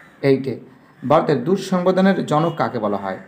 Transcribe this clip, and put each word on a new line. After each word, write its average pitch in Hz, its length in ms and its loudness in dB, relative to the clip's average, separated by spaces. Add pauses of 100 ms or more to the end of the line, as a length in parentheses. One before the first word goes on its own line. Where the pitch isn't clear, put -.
(220)
এইটে। 135 320 2 (560)
ভারতের 147 360 4
দুঃসংবিধানের 185 800 2
জনক 151 340 0
কাকে 120 180 -2
বলা 101 260 -2
হয়? 95 240 -8